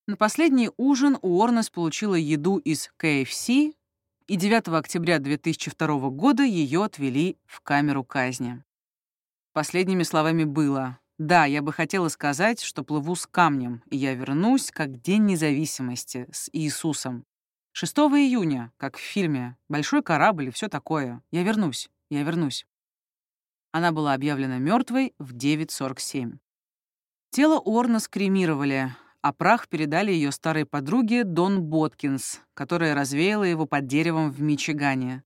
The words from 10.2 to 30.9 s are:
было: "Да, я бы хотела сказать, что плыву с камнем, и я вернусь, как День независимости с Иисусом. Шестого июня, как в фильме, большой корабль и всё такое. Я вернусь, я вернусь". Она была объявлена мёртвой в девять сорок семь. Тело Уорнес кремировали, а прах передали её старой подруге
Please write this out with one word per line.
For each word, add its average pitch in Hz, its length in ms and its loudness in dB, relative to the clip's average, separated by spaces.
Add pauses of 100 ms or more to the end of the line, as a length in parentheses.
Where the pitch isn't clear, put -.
было: 139 560 -2 (180)
"Да, 160 280 6
я 143 160 0
бы 151 100 -4
хотела 165 380 0
сказать, 156 500 -2
что - 240 -8
плыву 151 320 -4
с - 100 -8
камнем, 131 640 0
и 143 60 -6
я 135 200 -2
вернусь, 156 560 0
как 135 300 -6
День 208 260 2
независимости 143 1040 -2
с - 200 -10
Иисусом. 143 720 -4 (480)
Шестого 285 480 2
июня, 170 560 0
как 139 220 -8
в - 20 -16
фильме, 135 560 -2 (140)
большой 151 340 0
корабль 156 440 2
и 127 40 -6
всё 214 160 -8
такое. 135 540 -6 (100)
Я 175 120 0
вернусь, 202 460 -2 (200)
я 143 140 -2
вернусь". 165 420 -4 (1040)
Она 170 200 0
была 151 240 0
объявлена 135 420 -2
мёртвой 240 640 0
в 131 140 -14
девять 147 360 -2
сорок 131 300 -8
семь. 127 400 -8 (920)
Тело 302 300 4
Уорнес 226 480 0
кремировали, 143 880 0 (260)
а 143 100 0
прах 208 360 2
передали 160 440 0
её 147 200 2
старой 156 340 -2
подруге 220 580 0